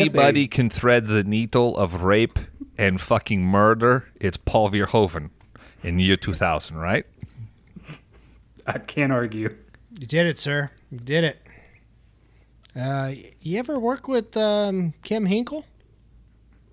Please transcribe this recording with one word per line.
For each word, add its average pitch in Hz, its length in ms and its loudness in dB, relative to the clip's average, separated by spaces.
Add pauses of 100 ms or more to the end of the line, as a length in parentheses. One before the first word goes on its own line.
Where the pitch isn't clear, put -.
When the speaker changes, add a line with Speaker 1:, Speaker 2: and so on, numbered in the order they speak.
(100)
Speaker 1:
anybody 143 320 4
Speaker 2:
they 135 60 0
Speaker 1:
can 123 200 2
thread 120 380 2
the 107 180 2
needle 113 540 0
of 87 240 -2
rape 104 360 2 (380)
and 95 240 2
fucking 104 420 0
murder, 113 640 4 (140)
it's 98 160 -2
Paul 107 340 0
Verhoeven 98 600 0 (520)
in 87 160 -2
year 95 200 4
two - 160 -4
thousand, 80 420 -2
right? 87 300 -4 (1600)
Speaker 2:
I - 120 -6
can't 139 340 -2
argue. 110 420 -4 (440)
Speaker 3:
You 127 80 -14
did 165 200 0
it, 160 120 -4
sir. 143 320 -4 (200)
You 127 80 -14
did 139 260 -2
it. - 180 -4 (1400)
Uh, 135 340 -4 (280)
you 170 180 -6
ever 262 200 -6
work 247 300 -4
with, 247 280 -2
um, 208 560 0 (100)
Kim 214 240 -4
Hinkle? 240 380 -2 (1080)